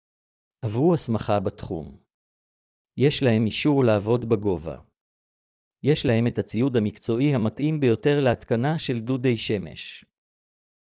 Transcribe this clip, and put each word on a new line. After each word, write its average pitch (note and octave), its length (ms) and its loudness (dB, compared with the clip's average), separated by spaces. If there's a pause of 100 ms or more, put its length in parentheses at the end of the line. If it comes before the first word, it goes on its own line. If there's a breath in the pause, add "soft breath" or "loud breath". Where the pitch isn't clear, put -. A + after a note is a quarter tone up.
(640)
עברו B2+ 320 2
הסמכה G#2+ 460 0
בתחום. D#2+ 560 -8 (1000)
יש C3+ 260 0
להם A2+ 220 4
אישור C#3 400 2
לעבוד A2+ 440 2
בגובה. F2+ 500 -2 (1040)
יש D3 240 0
להם A#2 200 2
את A2+ 120 -2
הציוד A#2+ 380 -2
המקצועי A#2 580 0
המתאים C3+ 460 -2
ביותר C#3+ 400 2
להתקנה B2+ 580 0
של B2 220 -4
דודי B2 360 0
שמש. F#2+ 680 -8 (800)